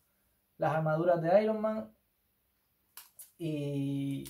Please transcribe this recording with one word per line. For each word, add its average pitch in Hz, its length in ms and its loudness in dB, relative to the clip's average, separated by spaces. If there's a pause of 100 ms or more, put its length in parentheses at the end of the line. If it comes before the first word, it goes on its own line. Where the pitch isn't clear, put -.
(560)
las 156 180 0
armaduras 160 480 2
de 196 200 6
Iron 214 180 0
Man. 220 340 -4 (1400)
Y, 139 920 -4